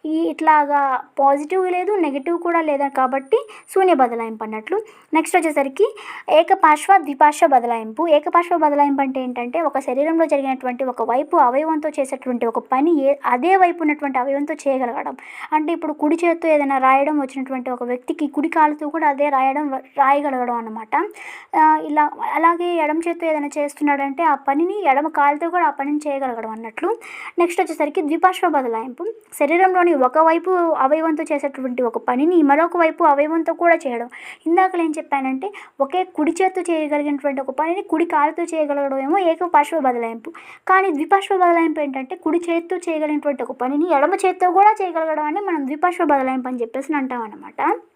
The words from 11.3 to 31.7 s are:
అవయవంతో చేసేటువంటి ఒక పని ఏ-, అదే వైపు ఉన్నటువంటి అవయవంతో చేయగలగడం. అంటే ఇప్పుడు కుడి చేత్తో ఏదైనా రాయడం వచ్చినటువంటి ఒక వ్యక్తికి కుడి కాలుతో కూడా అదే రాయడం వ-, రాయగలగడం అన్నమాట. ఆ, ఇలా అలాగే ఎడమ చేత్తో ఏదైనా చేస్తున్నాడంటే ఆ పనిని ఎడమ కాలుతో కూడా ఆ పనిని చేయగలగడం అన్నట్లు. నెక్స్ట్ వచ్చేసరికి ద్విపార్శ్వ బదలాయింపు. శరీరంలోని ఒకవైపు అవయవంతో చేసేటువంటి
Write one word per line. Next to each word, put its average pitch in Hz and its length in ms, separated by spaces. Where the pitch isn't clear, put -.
అవయవంతో 311 520
చేసేటువంటి 262 580
ఒక 226 120
పని 285 440
ఏ-, 277 120
అదే 262 300
వైపు 349 260
ఉన్నటువంటి 294 360
అవయవంతో 277 360
చేయగలగడం. 262 640
అంటే 311 200
ఇప్పుడు 320 200
కుడి 302 320
చేత్తో 330 240
ఏదైనా 285 300
రాయడం 277 420
వచ్చినటువంటి 262 500
ఒక 247 120
వ్యక్తికి 247 440
కుడి 285 220
కాలుతో 302 400
కూడా 311 200
అదే 285 200
రాయడం 269 420
వ-, 262 60
రాయగలగడం 269 760
అన్నమాట. 220 420
ఆ, 311 200
ఇలా 302 340
అలాగే 339 420
ఎడమ 311 320
చేత్తో 339 180
ఏదైనా 302 220
చేస్తున్నాడంటే 285 640
ఆ 311 120
పనిని 320 520
ఎడమ 285 220
కాలుతో 302 420
కూడా 349 160
ఆ 294 40
పనిని 285 380
చేయగలగడం 254 420
అన్నట్లు. 226 480
నెక్స్ట్ 349 220
వచ్చేసరికి 311 420
ద్విపార్శ్వ 349 460
బదలాయింపు. 254 560
శరీరంలోని 349 540
ఒకవైపు 320 560
అవయవంతో 311 540
చేసేటువంటి 262 500